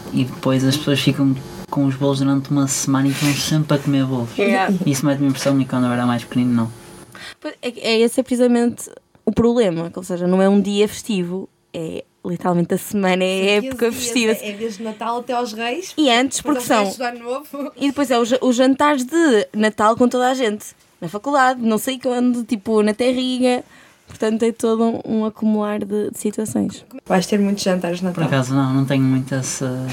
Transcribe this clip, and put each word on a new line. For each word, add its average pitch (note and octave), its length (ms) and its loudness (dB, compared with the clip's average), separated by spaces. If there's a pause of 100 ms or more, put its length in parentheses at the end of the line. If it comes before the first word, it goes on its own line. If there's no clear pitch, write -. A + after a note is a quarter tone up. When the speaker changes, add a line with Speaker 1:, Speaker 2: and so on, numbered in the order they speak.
(120)
Speaker 1:
e C3+ 140 0
depois C3 400 0
as C3+ 100 2
pessoas D3 240 0
ficam C3+ 340 2 (360)
com C#3+ 160 0
os C3+ 100 0
bolos C#3 240 0
durante C#3 320 0
uma C#3 160 2
semana C3+ 400 0
e C#3 40 2
estão C#3+ 220 0
sempre D3+ 420 0
a C#3 40 2
comer C#3 260 0
bolos. B2 320 -2
Speaker 2:
Yeah. F#3+ 360 2 (120)
Speaker 1:
Isso C#3+ 200 0
mete-me C#3+ 220 2
impressão C3+ 320 0
e C3 60 0
quando B2+ 220 0
eu A#2+ 40 0
era B2 140 0
mais A#2+ 180 0
pequenino B2 300 0
não. A#2 180 0 (680)
Speaker 2:
Pois, D#4 220 -10
é, - 80 -6
é A3+ 300 -2
esse A#3 200 2
é B3+ 40 2
precisamente A#3+ 680 0 (360)
o A3+ 60 0
problema, G#3+ 580 2
que, - 100 -14
ou F#3 40 -10
seja, F3+ 240 -4
não F#3 140 4
é F#3+ 60 6
um G3+ 140 6
dia G3+ 260 2
festivo, F#3 640 -6 (240)
é E3 300 -8 (220)
literalmente F3 480 0
a F#3+ 40 2
semana, F#3 460 0
é F#3+ 340 2
a G#3 40 2
Speaker 3:
Sim, B3+ 60 -4
Speaker 2:
época A#3+ 220 -2
Speaker 3:
quinze A3+ 120 -6
Speaker 2:
festiva. A#3 320 0
Speaker 3:
dias, - 100 -6
é, G#3+ 60 -8
é G#3 40 -8
desde G#3+ 300 -8
Natal A3+ 360 -6
até B3 140 -8
aos A#3+ 200 -4
Reis. A#3+ 440 -6
Speaker 2:
E D4+ 120 4
antes, B3 280 4
Speaker 3:
Depois C4 220 -2
Speaker 2:
porque A#3+ 140 0
Speaker 3:
aos G3+ 220 2
Speaker 2:
são A#3+ 120 -4
Speaker 3:
Reis A#3+ 60 -6
do A#3+ 80 -14
Ano A#3 100 -8
Novo. C#4+ 440 -8
Speaker 2:
E C#4 120 -2
depois C#4 220 -2
é B3+ 100 4
os A#3 100 0
ja-, B3 120 2
os B3+ 140 2
jantares C4+ 500 4
de C4+ 480 2
Natal G#3+ 440 2
com A#3+ 100 4
toda B3 220 0
a C4+ 40 2
gente. A3 320 -2 (360)
Na E3+ 80 -8
faculdade, B3+ 520 0
não A3 160 2
sei C4 220 -4
quando, B3 440 0
tipo, A3 380 0
na G#3+ 120 2
terrinha. B3+ 720 0 (440)
Portanto, A3 360 -2
é A3+ 80 4
todo A3+ 520 0
um, A3 180 -2
um G#3+ 40 0
acumular G#3+ 540 0
de, G#3 320 -4
de - 80 -12
situações. G#3 680 -4 (220)
Speaker 3:
Vais F#3 180 2
ter G#3 140 0
muitos G3+ 240 0
jantares F3+ 340 0
de F3 60 -8
Speaker 1:
Por F#3 60 0 (120)
Speaker 3:
Natal? D#3+ 60 2
Speaker 1:
acaso C3 260 0
não, C3+ 180 2
não C3+ 140 2
tenho C3+ 180 2
muito C3 300 2
essa, C3 340 -4 (260)